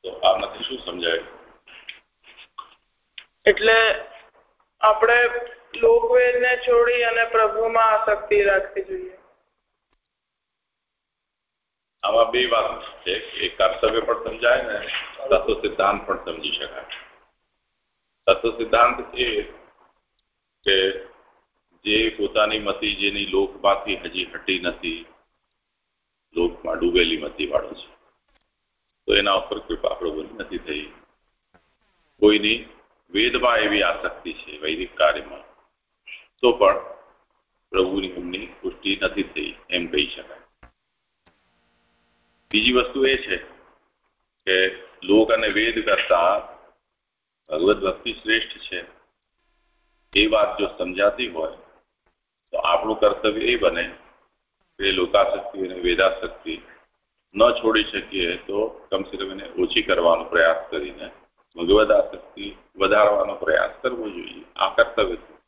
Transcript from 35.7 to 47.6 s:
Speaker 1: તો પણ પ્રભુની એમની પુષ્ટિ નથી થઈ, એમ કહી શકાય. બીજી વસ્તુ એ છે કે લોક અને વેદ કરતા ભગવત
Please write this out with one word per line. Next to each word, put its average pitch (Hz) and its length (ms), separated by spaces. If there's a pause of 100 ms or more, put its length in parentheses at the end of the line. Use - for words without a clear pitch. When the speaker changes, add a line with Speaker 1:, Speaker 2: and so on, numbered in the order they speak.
Speaker 1:
તો 120 100
પણ 98 280 (880)
પ્રભુની 95 380
એમની 90 380 (160)
પુષ્ટિ - 400
નથી 95 220
થઈ, 76 340 (120)
એમ 87 180
કહી 73 200
શકાય. - 600 (1800)
બીજી 113 220
વસ્તુ 131 320
એ 135 120
છે 95 200 (1080)
કે 92 300 (280)
લોક 110 280
અને 110 160
વેદ 107 380
કરતા 92 720 (920)
ભગવત 87 280